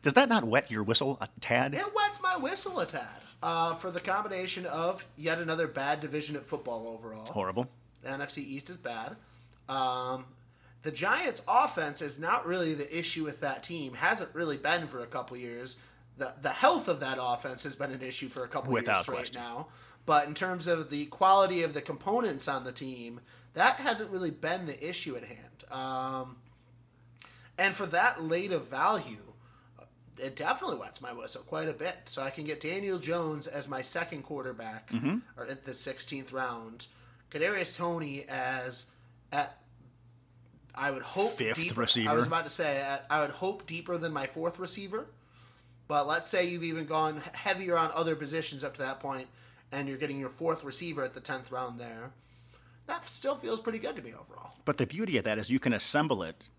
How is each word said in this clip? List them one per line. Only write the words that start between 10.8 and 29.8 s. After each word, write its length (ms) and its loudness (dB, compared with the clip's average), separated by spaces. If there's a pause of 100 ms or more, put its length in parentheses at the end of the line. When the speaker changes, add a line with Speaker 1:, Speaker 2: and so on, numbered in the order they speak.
Speaker 2:
the 100 -4
Giants' 560 2
offense 540 4
is 180 -6
not 280 2
really 260 2
the 240 -4
issue 260 -2
with 180 -4
that 200 -2
team. 320 -6
Hasn't 400 2
really 240 0
been 300 2
for 140 -8
a 60 -8
couple 300 -6
years. 400 -8 (400)
The, 240 -4
the 80 2
health 380 6
of 140 2
that 200 -2
offense 420 -2
has 120 -6
been 160 -4
an 100 -8
issue 260 -6
for 160 -6
a 40 -6
couple 260 0
Speaker 1:
Without 220 4
Speaker 2:
years 80 6
straight 140 -2
Speaker 1:
question. 240 -6
Speaker 2:
now. 260 -8 (400)
But 200 6
in 60 -6
terms 340 -2
of 220 2
the 180 -2
quality 540 8
of 140 0
the 60 -2
components 680 0
on 160 -2
the 80 -6
team, 480 -8 (340)
that 220 6
hasn't 340 -2
really 220 -2
been 340 -2
the 240 -6
issue 260 -6
at 80 -8
hand. 480 -18
Um, 680 -4 (1200)
and 160 4
for 120 -2
that 360 4
late 280 0
of 160 0
value, 520 0 (960)